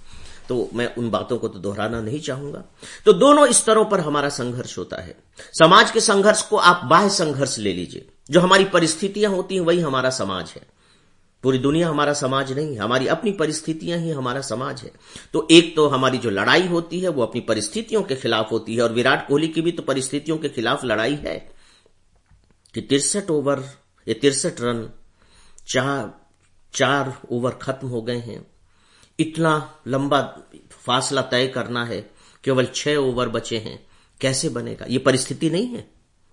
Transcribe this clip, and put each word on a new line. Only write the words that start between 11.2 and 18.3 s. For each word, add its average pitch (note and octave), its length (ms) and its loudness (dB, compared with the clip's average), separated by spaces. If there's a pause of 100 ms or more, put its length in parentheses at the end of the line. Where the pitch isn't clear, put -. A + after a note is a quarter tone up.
पूरी C3 160 2
दुनिया D3+ 300 2
हमारा D3 240 2
समाज C3+ 400 -2
नहीं D3 140 -4
है, C#3+ 100 -6
हमारी A#2+ 300 0
अपनी - 260 0
परिस्थितियां D#3+ 680 -4
ही E3 100 -4
हमारा C3+ 300 -4
समाज C3 420 -8
है। - 100 -16 (400)
तो - 180 0
एक E3 260 8
तो D3+ 120 4
हमारी C3 300 0
जो A2 120 -2
लड़ाई B2 360 4
होती E3+ 340 -4
है F#3 80 -2
वो C#3+ 140 0
अपनी A2+ 180 -2
परिस्थितियों F#3+ 600 -2
के C3+ 140 -6
खिलाफ A2+ 360 -2